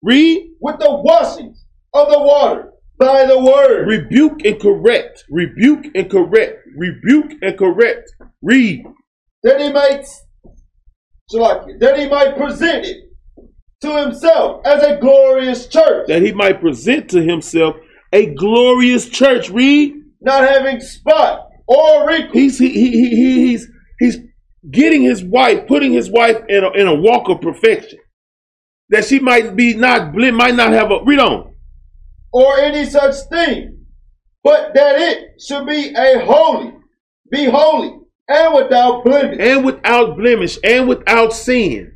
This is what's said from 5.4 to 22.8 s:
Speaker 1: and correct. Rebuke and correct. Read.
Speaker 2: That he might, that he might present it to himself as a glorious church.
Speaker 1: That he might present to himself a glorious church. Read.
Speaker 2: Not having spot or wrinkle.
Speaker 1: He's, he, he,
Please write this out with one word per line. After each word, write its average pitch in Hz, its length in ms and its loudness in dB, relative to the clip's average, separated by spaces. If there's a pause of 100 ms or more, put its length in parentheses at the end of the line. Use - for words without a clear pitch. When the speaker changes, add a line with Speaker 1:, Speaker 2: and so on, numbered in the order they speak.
Speaker 1:
and 185 160 -4
correct. 185 480 0 (180)
Rebuke 202 680 -2
and 190 140 -4
correct. 196 540 -2 (320)
Read. 208 400 0 (600)
Speaker 2:
That 269 160 2
he 294 100 -4
might, 277 340 0 (1800)
that 269 180 4
he 277 100 -6
might 277 280 0
present 294 500 -4
it - 100 -12 (880)
to 294 220 -6
himself - 600 -2
as 285 180 2
a 294 160 0
glorious 262 680 2
church. - 420 2
Speaker 1:
That 170 140 0
he 202 100 0
might 190 280 -2
present 170 500 -4
to 175 120 0
himself 160 540 -2 (360)
a 190 220 2
glorious 247 720 2
church. 254 420 0
Read. 285 520 0 (200)
Speaker 2:
Not 262 260 2
having 269 320 0
spot - 680 -2 (220)
or 294 400 4
wrinkle. - 240 -4
Speaker 1:
He's, 262 260 0
he, 254 120 2
he, 233 200 0